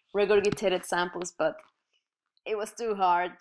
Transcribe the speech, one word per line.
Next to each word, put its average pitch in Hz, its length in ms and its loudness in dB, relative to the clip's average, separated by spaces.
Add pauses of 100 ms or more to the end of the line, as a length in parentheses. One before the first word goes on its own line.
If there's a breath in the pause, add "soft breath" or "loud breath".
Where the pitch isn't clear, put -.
(160)
regurgitated 202 680 2
samples, 175 520 -4
but 160 200 0 (920)
it 214 100 -4
was 214 160 -6
too 226 220 -6
hard 180 460 2